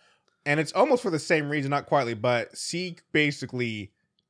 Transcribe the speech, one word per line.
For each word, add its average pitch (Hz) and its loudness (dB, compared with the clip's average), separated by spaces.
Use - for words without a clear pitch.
and 147 2
it's 156 -4
almost 247 4
for 196 -2
the 160 0
same 147 0
reason, 143 -2
not 143 0
quietly, 123 0
but 117 0
she 175 -6
basically 123 -2